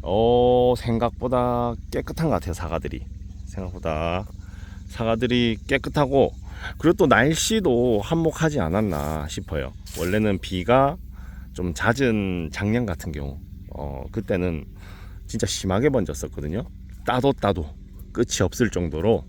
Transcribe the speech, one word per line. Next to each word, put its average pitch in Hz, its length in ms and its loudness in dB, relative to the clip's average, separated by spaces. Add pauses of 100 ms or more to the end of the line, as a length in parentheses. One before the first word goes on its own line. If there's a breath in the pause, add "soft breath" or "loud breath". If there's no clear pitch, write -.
어, 123 720 6
생각보다 120 960 0 (160)
깨끗한 151 380 -2
것 117 60 2
같아요, 87 200 -2
사과들이. 78 520 -6 (400)
생각보다 90 800 -4 (640 loud breath)
사과들이 113 800 2
깨끗하고, 135 680 4 (460 loud breath)
그리고 165 180 6
또 175 100 6
날씨도 127 960 4
한몫하지 160 580 2
않았나 78 680 0
싶어요. 69 440 -6 (260)
원래는 98 400 2
비가 127 580 2 (560 loud breath)
좀 90 220 -2
잦은 104 760 0
작년 110 340 0
같은 87 260 -4
경우, 71 260 -6 (320)
어, 71 420 -8
그때는 90 520 -2 (640 loud breath)
진짜 - 200 -2
심하게 101 440 2
번졌었거든요. 76 760 -2 (420)
따도 131 260 4
따도 92 340 0 (460)
끝이 - 300 0
없을 98 280 2
정도로 87 580 0